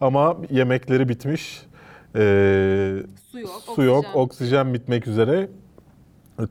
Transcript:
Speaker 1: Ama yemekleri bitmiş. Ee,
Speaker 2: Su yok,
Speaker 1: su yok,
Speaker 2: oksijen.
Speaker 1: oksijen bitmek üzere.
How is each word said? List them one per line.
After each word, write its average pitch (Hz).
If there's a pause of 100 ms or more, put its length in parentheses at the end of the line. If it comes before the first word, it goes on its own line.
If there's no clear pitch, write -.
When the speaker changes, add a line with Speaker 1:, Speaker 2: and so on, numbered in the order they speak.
Speaker 1:
Ama 143 (120)
yemekleri 127
bitmiş. 135 (540)
Ee, 98 (380)
Speaker 2:
Su 247
yok, 208 (260)
Speaker 1:
su 143
yok, 127
Speaker 2:
oksijen. 143
Speaker 1:
oksijen 131
bitmek 120
üzere. 123 (1000)